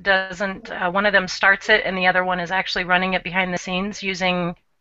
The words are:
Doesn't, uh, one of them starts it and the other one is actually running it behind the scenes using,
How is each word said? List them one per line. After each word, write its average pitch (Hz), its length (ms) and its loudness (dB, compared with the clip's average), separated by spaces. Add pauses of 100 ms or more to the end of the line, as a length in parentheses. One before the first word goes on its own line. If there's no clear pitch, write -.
Doesn't, 190 680 -2
uh, 180 220 -4
one 196 140 2
of 202 80 2
them 190 140 4
starts 196 420 2
it 214 160 6
and 190 120 -4
the 180 80 0
other 185 200 4
one 180 140 0
is 175 120 -6
actually 185 320 -2
running 180 300 2
it 180 100 -2
behind 180 300 -2
the 175 40 -2
scenes 190 460 -6
using, 180 520 -2 (260)